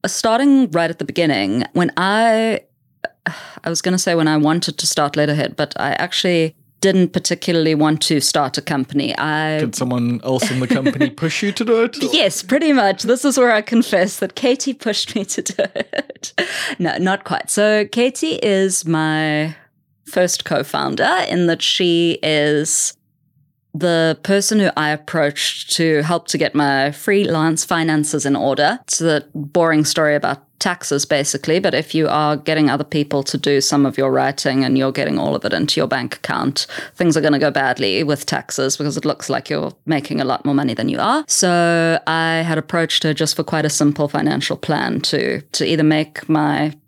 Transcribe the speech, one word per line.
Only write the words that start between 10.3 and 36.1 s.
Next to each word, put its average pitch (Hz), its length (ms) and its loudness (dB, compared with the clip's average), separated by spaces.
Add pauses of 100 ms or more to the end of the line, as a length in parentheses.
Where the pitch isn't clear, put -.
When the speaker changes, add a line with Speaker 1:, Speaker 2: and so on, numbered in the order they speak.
Speaker 2:
in 127 80 -2
the 127 80 -2
company 143 420 0
Speaker 1:
<laughs> - 140 -8
Speaker 2:
push 160 180 -2
you 202 120 0
to 226 120 -4
do 226 180 4
it? 240 140 -2 (160)
Speaker 1:
Yes, 240 300 0
pretty 294 300 2
much. 196 300 2
This 247 220 0
is 269 140 2
where 240 120 6
I 214 120 4
confess 208 560 2
that - 160 -4
Katie 269 380 0
pushed - 420 -4
me 196 100 -2
to - 160 -6
do - 220 -4 (100)
it. - 640 -8
<laughs> - 400 -6
No, 170 220 -2
not 190 240 0
quite. - 260 -4
So 214 420 2
Katie 254 520 0
is 190 420 2
my 156 680 0 (500)
first - 400 0
co-founder 143 640 -2 (180)
in 175 200 2
that 170 160 0
she 170 580 0
is 151 720 0 (800)
the 165 500 0
person 202 360 2
who 190 180 4
I 151 140 0
approached - 840 -2
to 160 260 2
help 165 260 -2
to - 80 -2
get - 180 0
my 139 360 2
freelance 165 720 0
finances 156 600 0
in 139 100 2
order. 147 480 0
It's - 160 -4
the 160 340 0
boring 156 520 2
story 151 300 2
about 143 280 -2 (160)
taxes, 175 460 -2
basically, 151 540 0
but 180 140 0
if 151 200 -4
you 156 140 2
are 151 300 0
getting 151 320 2
other 143 160 0
people 147 380 -2
to - 140 -4
do 143 220 2
some 143 260 2
of 127 120 -2
your 135 140 2
writing 135 520 0
and 131 140 2
you're 135 160 0
getting 147 260 -2
all - 160 -2
of - 80 -4
it - 80 -2
into 98 300 -2
your 156 60 0
bank 123 280 -4